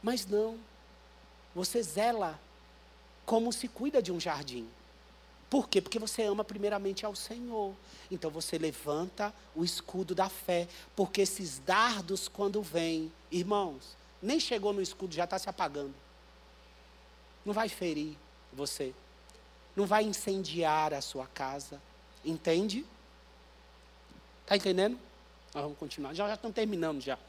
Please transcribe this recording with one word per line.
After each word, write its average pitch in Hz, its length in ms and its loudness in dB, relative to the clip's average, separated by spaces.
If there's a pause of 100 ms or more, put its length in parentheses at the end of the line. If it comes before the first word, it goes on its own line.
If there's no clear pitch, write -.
Mas 220 240 0
não. 214 320 2 (960)
Você 185 300 0
zela 196 560 2 (840)
como 226 300 2
se - 140 -4
cuida 277 340 2
de 185 100 -2
um 175 80 0
jardim. 139 480 -4 (800)
Por 269 200 4
quê? 196 120 4
Porque - 200 -2
você 220 240 -2
ama 208 200 2
primeiramente 202 640 -2
ao 208 80 -4
Senhor. 226 640 -6 (340)
Então 165 220 -4
você 160 260 -4
levanta 160 760 -2 (220)
o 160 100 0
escudo 180 520 -2
da 190 140 4
fé. 175 380 0 (280)
Porque 196 260 2
esses 185 380 0
dardos, 196 680 2
quando 202 360 0
vêm, 160 480 0 (180)
irmãos, 180 680 0 (260)
nem 269 180 2
chegou 208 340 2
no 196 80 0
escudo, 180 320 -4
já 175 140 2
tá 190 100 -2
se 190 120 -4
apagando. 143 440 -2 (1500)
Não 208 80 -2
vai 220 160 2
ferir 151 480 -2 (340)
você. 135 420 -6 (800)
Não 202 120 2
vai 214 180 6
incendiar 165 920 2
a 139 60 -2
sua 135 280 -6
casa. 139 540 -8 (440)
Entende? 180 600 2 (1600)
Tá 202 120 4
entendendo? 196 420 4 (540)
Nós 143 100 -2
vamos 147 160 -6
continuar. 143 340 -8
Já, 202 140 0
já 208 60 0
estamos 214 200 -6
terminando 165 460 0
já. 127 180 -4 (120)